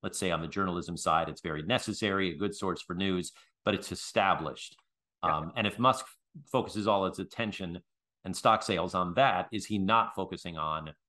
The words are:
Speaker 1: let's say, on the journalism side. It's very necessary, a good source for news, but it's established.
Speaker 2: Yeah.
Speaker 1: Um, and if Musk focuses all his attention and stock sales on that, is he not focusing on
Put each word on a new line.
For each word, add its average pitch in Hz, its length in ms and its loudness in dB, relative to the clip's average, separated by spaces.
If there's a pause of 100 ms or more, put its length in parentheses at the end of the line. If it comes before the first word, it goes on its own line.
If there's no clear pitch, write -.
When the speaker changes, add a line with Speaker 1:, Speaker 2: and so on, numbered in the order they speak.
Speaker 1:
let's 95 160 -6
say, 92 120 0
on 82 100 0
the 82 60 -4
journalism 87 480 -2
side. 80 320 2
It's 78 140 -10
very 76 220 -4
necessary, 98 680 0
a 73 60 -10
good 101 180 -2
source 92 260 -4
for 87 140 -8
news, 92 360 0 (340)
but 101 80 4
it's - 180 -4
established. 82 840 0 (460)
Speaker 2:
Yeah. 80 140 2
Speaker 1:
Um, 78 180 -4
and 110 120 0
if 98 120 -4
Musk 127 260 4 (460)
focuses 107 360 0
all 101 180 4
his 90 140 -4
attention 95 600 -6 (440)
and 95 140 -4
stock 110 240 6
sales 87 320 0
on 90 220 0
that, 98 360 4
is 101 140 -4
he 104 140 0
not 104 340 4
focusing 90 420 -6
on 78 360 -4 (180)